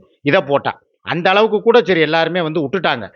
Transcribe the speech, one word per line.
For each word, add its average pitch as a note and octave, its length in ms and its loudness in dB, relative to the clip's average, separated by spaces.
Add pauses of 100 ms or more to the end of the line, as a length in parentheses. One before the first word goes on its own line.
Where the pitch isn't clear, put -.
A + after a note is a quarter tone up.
(220)
இதை D#3+ 200 2
போட்டா. C3+ 320 -2 (320)
அந்த E3 240 -4
அளவுக்கு G#3 320 2
கூட A3+ 200 2
சரி E3+ 200 0
எல்லாருமே E3 400 0
வந்து D#3+ 220 -2
விட்டுட்டாங்க. C#3 520 -4